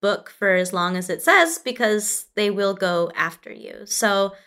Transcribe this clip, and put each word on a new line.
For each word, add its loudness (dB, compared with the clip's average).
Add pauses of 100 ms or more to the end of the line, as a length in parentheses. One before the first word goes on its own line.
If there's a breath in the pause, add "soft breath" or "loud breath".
book -2
for 0
as 0
long 0
as -6
it -6
says, 4
because -2
they 0
will 0
go 0
after -6
you. -18
So 0 (120 soft breath)